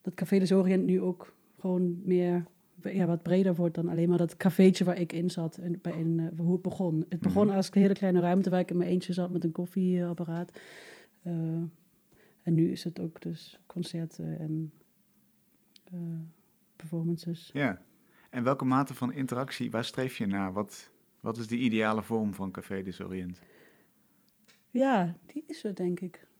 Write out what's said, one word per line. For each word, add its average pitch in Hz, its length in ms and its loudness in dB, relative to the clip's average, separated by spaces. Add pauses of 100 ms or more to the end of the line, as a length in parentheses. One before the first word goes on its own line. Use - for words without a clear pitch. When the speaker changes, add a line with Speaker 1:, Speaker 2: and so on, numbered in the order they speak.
Speaker 1:
dat 180 120 -8
Café 196 260 2
des 185 120 4
Orient 190 340 4
nu 185 160 4
ook 180 320 -4 (260)
gewoon 180 460 0
meer, 175 400 2 (360)
ja, 190 240 0
wat 170 180 0
breder 185 320 4
wordt 170 200 0
dan 170 140 -2
alleen 170 200 2
maar 175 80 4
dat 170 200 0
cafeetje 190 460 6
waar 180 160 0
ik 170 140 -2
in 170 160 -2
zat 165 280 -4
en 175 240 -4
bij, 170 120 -6
in, 165 260 0
eh, 165 200 -4
hoe 175 140 2
het 180 80 0
begon. 170 480 -2
Het 175 100 -6
begon 190 280 4
Speaker 2:
Mhm. 196 80 2
Speaker 1:
als 190 180 2
een 196 80 6
hele 196 120 6
kleine 185 260 2
ruimte 180 300 2
waar 180 100 2
ik 180 120 -2
in 175 60 0
mijn 175 120 0
eentje 180 240 0
zat 175 180 -2
met 170 120 -2
een 170 80 0
koffieapparaat. 175 1000 -2 (720)
Eh, 175 120 -6 (1080)
en 170 120 2
nu 165 180 6
is - 120 -6
het 170 160 -8
ook 170 220 -8
dus - 440 -12
concerten 165 760 -8
en, 156 320 -6 (1120)
eh, 180 160 -14 (760)
performances. 165 800 -4
Speaker 2:
Ja. 139 280 -2 (480)
En 123 140 -4
welke 135 220 2
mate 131 280 2
van 123 200 -4
interactie, 127 580 -4
waar 113 140 -2
streef 131 320 -6
je 127 80 -4
naar? 98 280 -2
Wat, - 380 -8 (280)
wat 113 180 -6
is 117 100 -8
de 117 100 -4
ideale 110 460 0
vorm 110 300 -2
van 95 180 -8
Café 95 300 -8
des 95 200 -10
Orient? 92 380 -8 (1300)
Speaker 1:
Ja, 226 460 2 (100)
die 302 220 -12
is - 160 -14
er 202 120 -6
denk 180 240 -4
ik - 280 -12 (120)